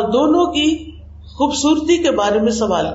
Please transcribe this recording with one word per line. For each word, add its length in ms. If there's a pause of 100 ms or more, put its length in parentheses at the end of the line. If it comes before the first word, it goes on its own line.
(120)
دونوں 400
کی 160 (640)
خوبصورتی 720
کے 100
بارے 280
میں 140
سوال 400